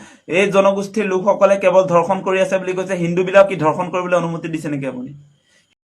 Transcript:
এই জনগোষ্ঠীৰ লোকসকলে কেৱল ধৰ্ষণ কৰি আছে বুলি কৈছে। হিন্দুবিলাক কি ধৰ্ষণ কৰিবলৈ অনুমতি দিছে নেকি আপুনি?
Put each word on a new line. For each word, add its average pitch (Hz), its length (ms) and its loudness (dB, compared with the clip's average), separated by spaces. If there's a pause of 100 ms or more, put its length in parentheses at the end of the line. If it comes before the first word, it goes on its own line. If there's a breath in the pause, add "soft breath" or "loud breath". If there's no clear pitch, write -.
(260 loud breath)
এই 190 260 0
জনগোষ্ঠীৰ 196 520 0
লোকসকলে 196 520 2
কেৱল 190 260 4
ধৰ্ষণ 175 380 0
কৰি 190 200 -2
আছে 190 180 0
বুলি 185 140 -4
কৈছে। 185 220 -4
হিন্দুবিলাক 185 540 4
কি 190 80 -4
ধৰ্ষণ 165 340 -2
কৰিবলৈ 180 260 -2
অনুমতি 170 320 -4
দিছে 160 200 -8
নেকি 139 180 -6
আপুনি? 127 280 -10 (720)